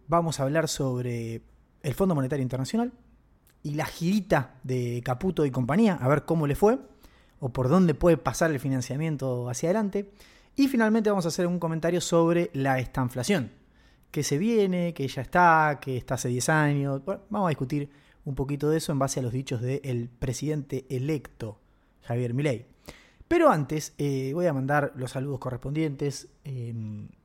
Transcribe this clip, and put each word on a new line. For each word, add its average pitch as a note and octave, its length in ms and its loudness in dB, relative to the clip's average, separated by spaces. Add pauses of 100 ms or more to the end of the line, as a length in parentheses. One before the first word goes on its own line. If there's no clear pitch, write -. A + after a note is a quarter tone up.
vamos E3 320 0
a C#3 40 0
hablar D#3 240 0
sobre B2 760 -4 (400)
el B2 140 -4
Fondo F#3+ 180 2
Monetario C3+ 300 0
Internacional C3 500 -2 (680)
y D3 100 -6
la D3+ 120 -2
girita F3 760 0
de B2 420 -2
Caputo D#3 440 0
y - 20 0
compañía, C#3 500 2
a B2 80 0
ver C#3+ 180 4
cómo D#3+ 200 2
le C#3+ 80 2
fue G#3+ 240 4 (600)
o C3+ 100 -4
por B2+ 180 0
dónde E3+ 280 6
puede E3+ 220 6
pasar D#3+ 340 0
el C3+ 80 -2
financiamiento C3 880 -2
hacia D#3+ 200 -2
adelante. G3+ 420 -2 (440)
Y C4+ 120 4
finalmente A3 420 2
vamos G3 160 2
a E3+ 40 0
hacer F3 180 0
un F3 100 0
comentario E3 420 0
sobre E3+ 540 2
la C3+ 240 0
estanflación, B2+ 760 -2 (580)
que D3+ 100 -4
se C#3+ 160 0
viene, F#3 560 0
que C3+ 140 -4
ya C3 160 -6
está, D#3+ 580 6
que C3 160 -4
está - 160 -4
hace B2+ 160 -4
diez B2 180 -2
años. C#3+ 560 2
Bueno, G3 280 -6
vamos G#3 160 0
a - 20 2
discutir C#3+ 560 -4 (180)
un C#3+ 100 -6
poquito C#3+ 380 -2
de D#3+ 80 2
eso D#3+ 120 -6
en C#3+ 60 0
base C3+ 220 -2
a - 20 -2
los A#2+ 100 -2
dichos B2+ 300 -4
del B2 480 -4
presidente C3+ 800 -6
electo, B2+ 720 -6 (420)
Javier A#2+ 320 -4
Milei. C3+ 320 -2 (600)
Pero E4 240 6
antes, D3+ 480 -2
eh, C3+ 340 -2
voy F3 140 2
a D#3 60 2
mandar C#3 420 0
los B2+ 160 -8
saludos C3+ 260 -6
correspondientes. C#3 920 -4 (140)
Em, A2+ 640 -8 (180)